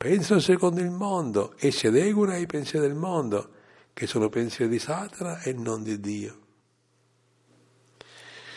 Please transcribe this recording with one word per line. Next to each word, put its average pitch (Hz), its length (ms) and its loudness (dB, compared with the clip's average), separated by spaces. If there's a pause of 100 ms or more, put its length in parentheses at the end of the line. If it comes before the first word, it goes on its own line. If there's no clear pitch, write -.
pensano 185 380 4
secondo 180 420 4
il 180 80 -2
mondo 175 680 -2
e 139 120 2
si - 160 0
adeguano 196 460 4
ai 175 160 -4
pensieri 151 400 -2
del 143 80 -2
mondo, 151 540 -2 (440)
che - 140 -6
sono 110 220 2
pensieri 117 420 -2
di 117 80 0
Satana 175 600 -6
e 131 120 -4
non 113 300 -6
di 107 160 -4
Dio. 104 400 -8 (2250)